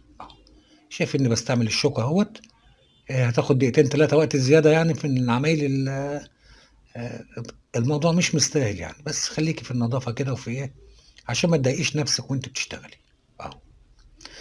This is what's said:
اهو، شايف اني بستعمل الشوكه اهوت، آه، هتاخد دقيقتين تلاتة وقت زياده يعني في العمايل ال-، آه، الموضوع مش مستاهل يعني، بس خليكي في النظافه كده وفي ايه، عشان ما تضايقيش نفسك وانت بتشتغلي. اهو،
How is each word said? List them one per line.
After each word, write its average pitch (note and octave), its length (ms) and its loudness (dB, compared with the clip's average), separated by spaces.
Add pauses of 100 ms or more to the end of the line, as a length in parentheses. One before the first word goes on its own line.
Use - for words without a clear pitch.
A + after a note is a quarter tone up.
(200)
اهو، - 160 -20 (520)
شايف - 280 -4
اني C3+ 120 2
بستعمل A#2 380 0
الشوكه C3 360 0
اهوت، F3 380 -2 (720)
آه، C3 160 2
هتاخد C3 320 2
دقيقتين C3 300 4
تلاتة D3 280 2
وقت D#3 200 4
زياده D3 340 6
يعني E3 240 4
في - 120 -6
العمايل C3+ 580 2
ال-، C#3 640 -4 (680)
آه، A#2+ 280 -10 (520)
الموضوع D3 360 2
مش E3+ 220 2
مستاهل B2+ 440 0
يعني، - 280 -12
بس - 220 -4
خليكي D#3+ 360 -4
في - 60 -10
النظافه B2 420 -2
كده C3 200 -4
وفي A#2 180 -8
ايه، C3+ 240 -8 (540)
عشان E3 220 0
ما E3 60 4
تضايقيش C3+ 400 0
نفسك C3 340 -2
وانت C#3 180 -4
بتشتغلي. - 480 -10 (440)
اهو، - 200 -14 (800)